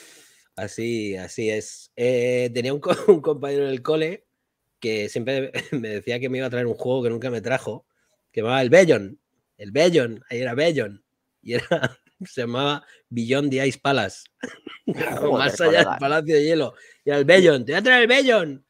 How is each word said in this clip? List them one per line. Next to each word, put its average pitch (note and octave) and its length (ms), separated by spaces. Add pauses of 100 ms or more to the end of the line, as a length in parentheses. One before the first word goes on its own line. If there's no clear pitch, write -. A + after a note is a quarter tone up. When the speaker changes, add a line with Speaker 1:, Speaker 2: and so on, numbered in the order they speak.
(580)
Speaker 1:
Así, G#2+ 580
así F#2+ 340
es. - 460
Eh, B2 580
tenía B2 200
un C#3+ 80
co-, F3+ 100
<laughs> - 160
un E3+ 140
compañero C#3+ 420
en C#3 80
el C3 100
cole D#3 440 (560)
que A2 260
siempre C3 460
<laughs> - 180
me A#2+ 180
decía G#2+ 300
que C3 80
me B2+ 120
iba C3 80
a - 20
traer B2 180
un A2+ 60
juego B2+ 300
que A#2 60
nunca A#2 200
me A#2+ 100
trajo, A#2+ 460 (480)
que A2+ 80
llamaba B2 200
el B2+ 80
Bellon. C3 520 (360)
El G2+ 140
Bellon, C3+ 580
ahí A#2+ 120
era B2 120
Bellon. B2 520 (360)
Y A2 120
era, B2+ 440 (120)
<laughs> - 160
se - 160
llamaba C#3 440 (240)
Beyond B2+ 420
the C3 160
Ice B2+ 120
Palace. A#2+ 440 (180)
<laughs> - 440
Speaker 2:
Joder, - 460
Speaker 1:
Más C3+ 300
allá E3 100
del E3+ 140
Speaker 2:
colega. - 140
Speaker 1:
Palacio D3+ 360
de D3 80
Hielo. D3+ 300 (320)
Y - 60
era C#3+ 80
el C#3 60
Bellon, D#3+ 400
"te C3+ 60
voy E3 80
a G#3 40
traer B3+ 180
el A#3 60
Bellon". A3+ 640